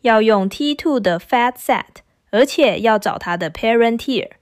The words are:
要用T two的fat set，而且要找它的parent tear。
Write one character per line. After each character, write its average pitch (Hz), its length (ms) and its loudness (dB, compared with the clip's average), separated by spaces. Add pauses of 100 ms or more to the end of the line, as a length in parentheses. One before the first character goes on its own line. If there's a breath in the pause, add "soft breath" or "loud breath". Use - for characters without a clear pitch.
要 226 220 2
用 208 260 2
T 294 260 -4
two 285 240 -2
的 180 200 0
fat 247 380 -2
set， - 440 -6 (300)
而 240 160 4
且 240 340 0
要 220 180 2
找 - 200 -4
它 175 180 -6
的 170 140 -6
parent 233 480 0
tear。 240 320 -6 (120)